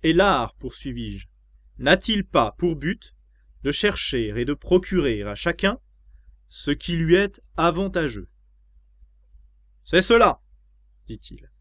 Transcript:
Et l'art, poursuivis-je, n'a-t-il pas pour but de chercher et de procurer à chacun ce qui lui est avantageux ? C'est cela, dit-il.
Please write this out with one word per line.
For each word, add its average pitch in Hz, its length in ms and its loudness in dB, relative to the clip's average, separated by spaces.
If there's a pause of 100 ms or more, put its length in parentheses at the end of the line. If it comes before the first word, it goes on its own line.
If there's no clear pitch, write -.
Et 160 120 2
l'art, 170 400 2
poursuivis-je, 117 720 -10 (520)
n'a-t-il 185 460 2
pas 117 280 0
pour 170 240 -2
but 151 380 -8 (480)
de 139 100 -2
chercher 135 560 -2
et 117 180 -4
de 147 80 -4
procurer 170 680 0
à 101 120 -8
chacun 190 440 -2 (720)
ce - 220 -8
qui 156 260 -4
lui 165 180 4
est 196 280 0 (160)
avantageux ? 165 720 -2 (1500)
C'est - 160 2
cela, 220 420 4 (640)
dit-il. - 440 -16 (100)